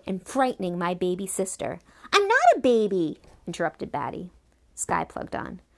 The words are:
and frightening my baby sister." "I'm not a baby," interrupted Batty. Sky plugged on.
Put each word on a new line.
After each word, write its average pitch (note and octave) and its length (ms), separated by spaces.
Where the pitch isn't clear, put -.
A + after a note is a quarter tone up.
and F#3+ 180
frightening A3 540
my F3+ 160
baby F3+ 320
sister." F3+ 540
"I'm G4+ 140
not C#5 280
a D#4 40
baby," G3+ 600
interrupted - 440
Batty. C#3+ 380
Sky E3+ 280
plugged - 320
on. - 260